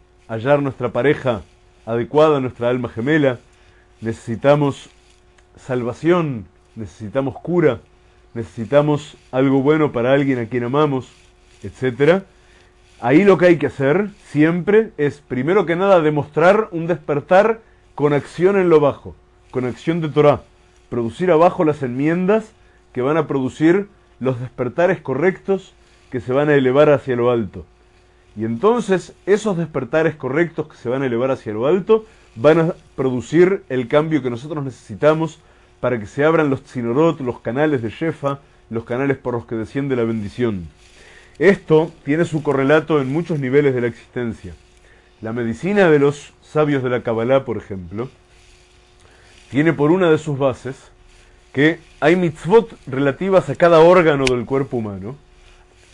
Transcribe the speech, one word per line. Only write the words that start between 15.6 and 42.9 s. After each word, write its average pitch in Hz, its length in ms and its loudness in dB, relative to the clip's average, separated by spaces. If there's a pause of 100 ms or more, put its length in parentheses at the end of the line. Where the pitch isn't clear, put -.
que 165 120 -2
nada, 190 240 4
demostrar 160 680 2
un 165 160 -6
despertar 185 720 0 (320)
con 143 180 0
acción 170 460 0
en 185 100 2
lo 156 140 6
bajo, 131 340 -4 (360)
con 127 120 -6
acción 165 380 -4
de 160 80 -4
Torah, 147 320 4 (480)
producir 120 420 -2
abajo 170 340 4
las 147 180 -2
enmiendas 170 680 -2 (420)
que 123 80 -6
van 147 160 0
a 151 100 -2
producir 156 640 0 (300)
los 123 200 -4
despertares 131 640 -2
correctos 185 720 -4 (360)
que 123 120 -6
se 120 120 -6
van 147 160 2
a 147 60 4
elevar 139 340 4
hacia 135 260 0
lo 120 160 0
alto. 95 340 -4 (720)
Y 110 80 -6
entonces 185 680 -2 (120)
esos 202 320 0
despertares 156 580 -2
correctos 151 520 -4
que - 100 -20
se 120 120 -10
van 131 120 -2
a 139 40 -2
elevar 127 260 -2
hacia 117 220 -8
lo 113 140 -4
alto 202 380 0 (300)
van 147 240 4
a 165 160 0 (200)
producir 147 720 0
el 127 180 -4
cambio 151 340 0
que 127 80 -4
nosotros 143 340 -10
necesitamos 151 760 -2 (400)
para 123 200 -2
que 104 60 -10
se 139 180 -4
abran 156 260 2
los 135 140 -4
tzinorot, 139 580 -2
los 120 180 -6
canales 135 420 -2
de 113 80 -6
Shefa, 143 500 -6 (300)
los 113 160 -8
canales 135 320 -4
por 123 160 -8
los 117 120 -8
que 120 100 -10
desciende 131 400 -4
la 117 80 0
bendición. 110 640 -4 (720)
Esto 156 520 2 (120)
tiene 156 220 0
su 156 180 -6
correlato 147 580 0